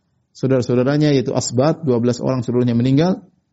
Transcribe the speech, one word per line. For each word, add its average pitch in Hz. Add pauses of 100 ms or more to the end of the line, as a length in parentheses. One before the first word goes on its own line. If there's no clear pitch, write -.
(300)
saudara-saudaranya, 131
yaitu 135
Asbat, 139
dua 123
belas 117
orang 131
seluruhnya 123
meninggal. 139 (260)